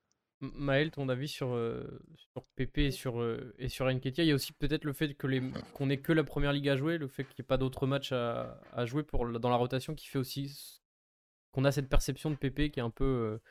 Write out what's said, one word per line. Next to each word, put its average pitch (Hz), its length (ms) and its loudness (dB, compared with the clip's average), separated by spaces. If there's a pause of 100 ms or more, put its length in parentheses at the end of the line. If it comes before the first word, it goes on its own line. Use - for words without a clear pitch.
(420)
M-, 135 140 -10
Maël, 143 360 0
ton 143 160 -6
avis 131 220 -2
sur, 127 240 -4
euh, 123 480 -4 (160)
sur - 260 -16 (140)
Pepe 131 220 -2
et 143 120 4
sur, 123 300 -4
euh, 117 380 -4
et 127 100 -6
sur - 200 -2
Nketiah ? 131 360 0
Il - 20 6
y 156 40 8
a 143 40 6
aussi - 160 -2
peut-être 147 320 -2
le 147 80 -2
fait 143 220 -2
que 139 140 -6
les, 131 140 2 (320)
qu'on 135 160 0
ait 139 120 0
que 165 100 0
la 160 140 4
première 143 260 0
ligue 143 160 0
à 139 80 4
jouer, 156 220 0
le 143 100 -6
fait - 160 -6
qu'il - 160 -20
n'y 123 60 -8
ait - 20 -20
pas 139 100 2
d'autres 131 300 0
matchs 135 240 0
à, 120 480 -2 (140)
à 123 120 0
jouer 139 180 -2
pour 127 220 0
la, 117 140 -2
dans 120 100 2
la 123 60 6
rotation 123 400 2
qui - 120 -14
fait - 120 -2
aussi 135 280 -2
s-, - 340 -16 (720)
qu'on 131 120 2
a 139 60 6
cette 139 160 0
perception 143 440 4
de 147 40 0
Pepe 147 360 0
qui - 80 -6
est 120 40 0
un 117 60 0
peu, 131 160 0
euh, 117 320 2 (140)